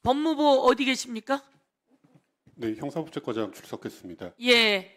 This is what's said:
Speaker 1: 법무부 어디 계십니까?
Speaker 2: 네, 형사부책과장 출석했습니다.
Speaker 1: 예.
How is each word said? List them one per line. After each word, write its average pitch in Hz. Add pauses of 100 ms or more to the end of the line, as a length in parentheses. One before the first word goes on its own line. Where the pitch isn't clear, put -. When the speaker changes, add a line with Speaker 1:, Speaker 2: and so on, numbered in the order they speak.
Speaker 1:
법무부 285
어디 262
계십니까? 254 (1120)
Speaker 2:
네, 110
형사부책과장 135
출석했습니다. -
Speaker 1:
예. 220